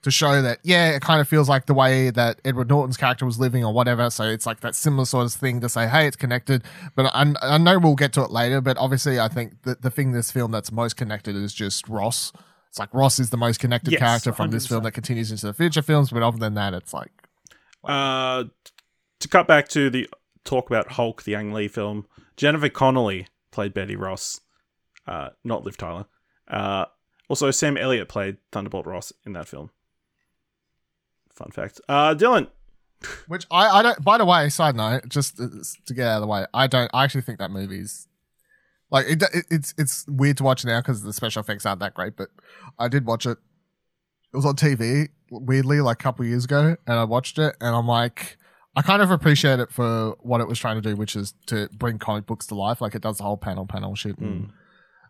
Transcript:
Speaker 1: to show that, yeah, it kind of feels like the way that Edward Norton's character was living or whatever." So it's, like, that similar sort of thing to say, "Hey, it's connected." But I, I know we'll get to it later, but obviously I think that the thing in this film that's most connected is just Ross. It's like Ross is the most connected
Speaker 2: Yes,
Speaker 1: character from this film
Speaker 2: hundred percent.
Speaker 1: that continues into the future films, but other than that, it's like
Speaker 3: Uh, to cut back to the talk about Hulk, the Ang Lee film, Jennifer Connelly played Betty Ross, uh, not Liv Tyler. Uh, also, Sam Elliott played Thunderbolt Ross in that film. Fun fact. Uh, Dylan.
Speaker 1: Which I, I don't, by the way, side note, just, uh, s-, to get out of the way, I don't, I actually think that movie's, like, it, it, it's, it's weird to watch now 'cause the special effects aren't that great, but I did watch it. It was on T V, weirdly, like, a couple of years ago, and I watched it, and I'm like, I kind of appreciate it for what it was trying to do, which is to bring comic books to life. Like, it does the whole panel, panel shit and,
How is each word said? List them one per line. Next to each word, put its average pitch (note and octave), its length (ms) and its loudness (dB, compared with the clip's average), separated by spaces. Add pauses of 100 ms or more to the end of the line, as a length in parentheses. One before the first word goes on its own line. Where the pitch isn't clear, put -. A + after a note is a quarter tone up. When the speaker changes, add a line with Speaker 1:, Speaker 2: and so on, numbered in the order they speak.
Speaker 1:
to C#3 100 0
show C#3 300 4
that, B2 220 0
yeah, E3+ 260 4
it C#3+ 120 -2
kind D#3+ 200 4
of C#3 80 0
feels D3+ 180 4
like C3+ 180 2
the D3 80 2
way C3 360 4
that A#2 340 0
Edward B2+ 240 -2
Norton's C3 300 2
character C3 280 0
was A#2 140 -2
living B2 240 0
or A2 80 0
whatever." A#2+ 380 2
So - 140 -6
it's, A2 220 -2
like, A2+ 140 -6
that - 160 -6
similar C3+ 300 0
sort B2 220 0
of A2+ 60 -4
thing B2 280 -4
to A#2+ 80 -4
say, A#2 180 0
"Hey, D3+ 200 4
it's C3+ 100 -4
connected." B2 460 -2 (320)
But C3+ 180 2
I, D3 180 4 (100)
I C#3+ 160 2
know F3 220 6
we'll D#3+ 160 6
get C3+ 180 0
to C#3 100 2
it - 80 -4
later, A#2+ 280 0
but C3 180 0
obviously C3 420 0
I A2+ 100 2
think A#2 320 -8
that - 220 -6
the B2 80 0
thing C#3 180 0
in B2+ 40 -2
this A#2+ 180 -2
film A#2+ 200 -2
that's A2 220 -6
most A#2 240 -4
connected G#2 400 -6
is G2+ 160 -6
just - 340 -6
Ross. A2 460 -4 (340)
It's - 120 -18
like G#2 140 -8
Ross C3 260 4
is A#2+ 100 0
the A#2+ 80 -4
most A#2 220 0
connected A#2+ 320 0
Speaker 2:
Yes, D#3 80 2
Speaker 1:
character A#2 340 2
from - 160 -2
this A2 180 -2
film A#2 140 -2
Speaker 2:
hundred - 0 -
percent. - 20 -6
Speaker 1:
that A2 100 -4
continues A2+ 380 -4
into G#2+ 140 -8
the G#2 80 -4
future D#3+ 300 0
films, D3 260 4
but A#2 140 0
other A#2 160 2
than G#2+ 160 -2
that, G2 180 -2
it's F2 180 -12
like - 200 -10 (720)
Speaker 3:
Uh, C3 600 -2 (760)
to - 80 -10
cut F3 200 4
back D3 220 6
to C#3 200 2
the B2 200 -4 (340)
talk B2+ 260 -2
about A2+ 240 0
Hulk, A#2 300 -2
the G#2 120 -4
Ang G#2 180 -6
Lee G#2+ 140 -2
film, G#2 380 -6 (300)
Jennifer D3 340 2
Connelly A#2 580 0 (240)
played G2+ 220 -6
Betty G2+ 220 -6
Ross, G2 460 -8 (680)
uh, D2 220 -10 (140)
not A#2 200 -6
Liv G2 140 -12
Tyler. F2 280 -10 (420)
Uh, G2 380 -4 (440)
also, C3+ 220 0
Sam D3 260 0
Elliott A2+ 320 -2
played G2 280 -6 (140)
Thunderbolt G2+ 340 -8
Ross F2+ 280 -12 (120)
in G2+ 80 -14
that E2 140 -12
film. D2 220 -16 (1600)
Fun - 180 -18
fact. - 360 -12
Uh, D3 260 4
Dylan. G3+ 340 4 (800)
Speaker 1:
Which E3 240 -10
I, G3 280 6
I - 20 6
don't, A3+ 220 2
by G3+ 140 6
the A3 80 6
way, E3+ 240 6
side D3 260 2
note, A2+ 340 -2
just, - 300 -4
uh, A#2+ 80 -6 (120)
s-, - 260 -14
to - 80 -10
get B2 140 -2
out A2 100 2
of G#2+ 40 -2
the G#2 60 -4
way, G2+ 260 -2
I C3 140 4
don't, B2 260 2
I C3 100 4
actually C3+ 180 0
think A#2 180 -10
that F#2 120 -8
movie's, G2 560 -10 (840)
like, C3+ 160 2
it, D#3 140 2
it, F3+ 280 0
it's, D#3 280 -2
it's - 300 -2
weird C#3 300 2
to C#3 60 -4
watch C3 200 2
now A#2 180 0
'cause A2+ 220 -4
the G2+ 80 -8
special A2 300 -6
effects G2+ 240 -8
aren't G2 140 -2
that G2 160 -6
great, F#2+ 200 -8
but - 140 -10 (480)
I A#2+ 100 -2
did B2+ 180 0
watch A2+ 200 -2
it. A#2 120 -4 (960)
It - 40 -6
was C3+ 80 0
on C#3+ 100 2
T D3 200 2
V, B2 320 0 (240)
weirdly, C3 500 0
like, A#2+ 180 0
a - 40 -14
couple B2+ 200 -2
of A#2 60 -2
years B2 160 0
ago, D3 400 2
and A#2 140 0
I A#2 40 2
watched A#2+ 360 -2
it, D#3 200 0
and A#2 160 -2
I'm A#2 120 0
like, A#2+ 500 -2 (380)
I C#3+ 60 0
kind G3 200 4
of F#3 100 4
appreciate D3 480 4
it A#2+ 120 -4
for A2+ 500 -2
what A#2+ 200 0
it A2+ 60 -2
was A#2+ 100 -4
trying A2 240 -4
to - 0 -
do, G#2+ 140 -2
which G#2 200 -6
is G2+ 180 -6 (140)
to G#2 260 -2
bring A2 260 -4
comic G#2 260 -4
books - 220 -10
to G#2+ 80 -10
life. G2+ 260 -2
Like, A2 140 -6
it G#2 60 -8
does A2 160 -4
the G2+ 60 -12
whole G2+ 140 -4
panel, F#2 280 -8
panel G2 300 -8
shit G#2 220 -8
and, G2+ 340 -8 (580)